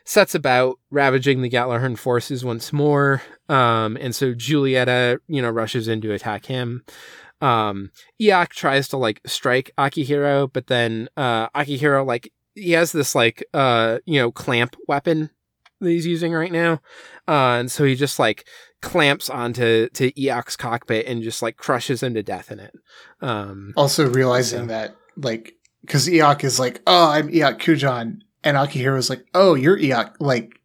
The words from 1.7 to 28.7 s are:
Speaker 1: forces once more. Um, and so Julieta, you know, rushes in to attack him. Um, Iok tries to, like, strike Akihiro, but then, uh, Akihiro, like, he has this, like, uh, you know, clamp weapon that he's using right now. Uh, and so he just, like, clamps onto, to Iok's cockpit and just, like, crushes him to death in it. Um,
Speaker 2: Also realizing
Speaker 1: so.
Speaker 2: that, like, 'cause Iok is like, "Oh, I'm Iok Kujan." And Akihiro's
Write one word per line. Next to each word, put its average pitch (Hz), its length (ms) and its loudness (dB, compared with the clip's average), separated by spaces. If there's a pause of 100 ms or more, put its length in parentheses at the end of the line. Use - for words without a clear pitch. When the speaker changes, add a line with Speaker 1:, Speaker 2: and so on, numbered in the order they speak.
Speaker 1:
forces 123 460 -4
once 117 280 -8
more. 143 500 2 (260)
Um, 113 520 2
and 127 140 -6
so 127 200 -2
Julieta, 123 840 0 (100)
you 151 140 -4
know, 120 80 -2
rushes 113 380 -4
in 110 140 -2
to 107 100 -4
attack 101 340 -8
him. 123 380 -8 (560)
Um, 107 500 0 (300)
Iok 185 300 4
tries 139 380 -2
to, - 80 -6
like, 113 300 -2
strike 131 500 -2
Akihiro, 139 760 0
but 127 180 -6
then, 117 480 -2
uh, 117 340 -2
Akihiro, 139 560 0
like, 123 260 -4 (220)
he 180 180 -2
has 165 200 2
this, 151 220 -2
like, 117 380 0
uh, 120 540 2
you 151 120 0
know, 120 140 2
clamp 120 440 -2 (120)
weapon 156 420 -2 (500)
that 180 100 0
he's 170 160 0
using 170 260 -2
right 165 200 -2
now. 165 280 0 (480)
Uh, 131 300 2
and 123 120 -4
so 151 140 0
he 135 100 4
just, 131 240 -4
like, 110 280 0 (360)
clamps 147 480 0
onto, 120 600 2
to 131 220 -2
Iok's 131 440 -4
cockpit 117 500 -4
and 120 160 -6
just, 113 200 -8
like, 113 140 -6
crushes 123 460 -4
him 123 120 -4
to 107 80 -4
death 95 280 -10
in 107 100 -16
it. - 140 -20 (460)
Um, 101 560 -8
Speaker 2:
Also 143 320 2
realizing 123 520 2
Speaker 1:
so. 120 60 -8
Speaker 2:
that, 110 300 -8 (200)
like, 113 380 -8 (320)
'cause 143 220 0
Iok 151 360 4
is 131 160 0
like, 123 260 -4
"Oh, 175 240 6
I'm 151 180 0
Iok 147 300 2
Kujan." 131 640 0 (220)
And 147 140 2
Akihiro's 135 540 0